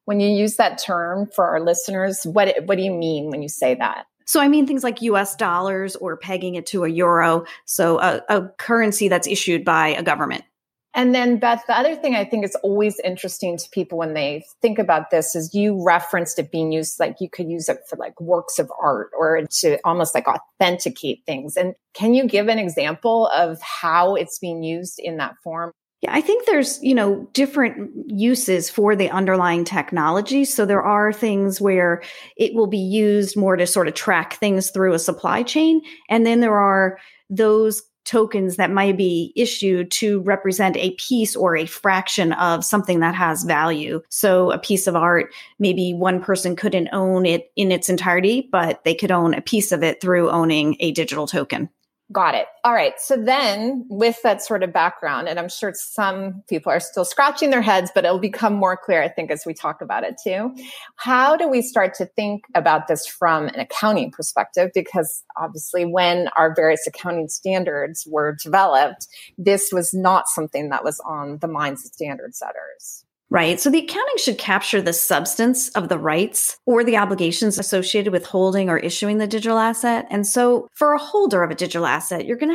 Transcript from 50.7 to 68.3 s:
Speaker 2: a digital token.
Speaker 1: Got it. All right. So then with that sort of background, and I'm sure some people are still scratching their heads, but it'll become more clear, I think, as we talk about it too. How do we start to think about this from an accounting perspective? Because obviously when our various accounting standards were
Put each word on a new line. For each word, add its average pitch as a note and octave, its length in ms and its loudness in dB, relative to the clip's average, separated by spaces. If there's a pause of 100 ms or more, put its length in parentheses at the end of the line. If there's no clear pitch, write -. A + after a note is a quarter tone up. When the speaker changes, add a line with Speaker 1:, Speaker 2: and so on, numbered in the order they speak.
Speaker 2:
a E3 120 0
digital D3+ 340 -4
token. D3 440 -4 (420)
Speaker 1:
Got E3+ 220 2
it. A2 120 0 (180)
All A#3 100 4
right. D3+ 240 2
So - 180 0
then A#3+ 720 0
with A3+ 340 0
that G3+ 200 2
sort G3+ 200 -2
of F3+ 120 -4
background, E3+ 520 0
and E3+ 120 -4
I'm E3+ 100 -6
sure G3 260 -6
some F#3+ 760 -4
people E3 200 -2
are D#3 80 2
still F3+ 260 -4
scratching D4 440 2
their B3+ 140 2
heads, F#3+ 320 2
but F3+ 100 4
it'll F#3 140 2
become G#3 340 -2
more F#3+ 240 2
clear, E3+ 260 0
I C#3+ 60 0
think, D#3+ 220 -8
as D3+ 160 -6
we D#3+ 80 -6
talk D#3 260 -8
about A2+ 240 -6
it - 180 -8
too. G#3+ 320 -4 (420)
How C4 380 2
do D#4+ 140 0
we B3 140 2
start F#3+ 320 0
to A3 100 -6
think G#3 380 -6 (120)
about D#3 340 2
this D#3 180 -2
from D#3+ 420 0
an - 100 -8
accounting F3 520 -2
perspective? F3+ 640 -2
Because F3 500 -2 (140)
obviously E3 480 -4
when F3 500 2
our D#3+ 180 4
various D#3+ 320 2
accounting E3+ 420 -6
standards E3 800 -4
were D3+ 340 -2